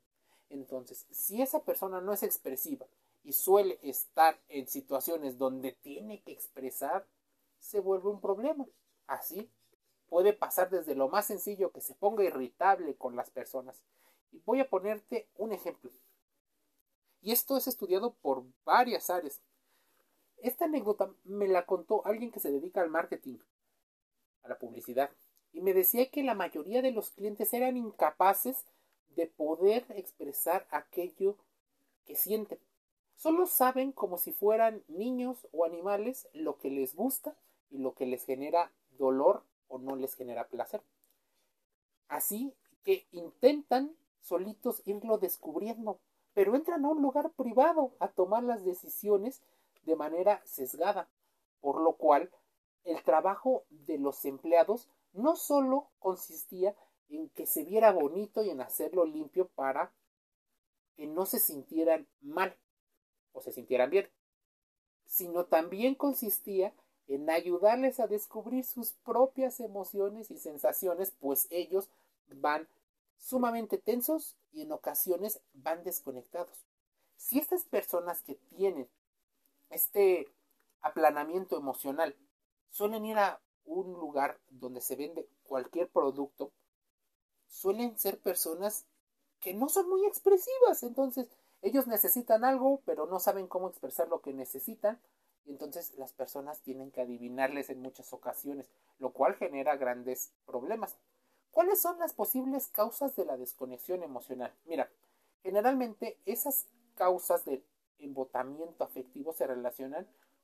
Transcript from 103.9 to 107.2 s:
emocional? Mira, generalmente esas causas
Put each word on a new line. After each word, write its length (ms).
emocional? 500
Mira, 260
generalmente 800
esas 420
causas 480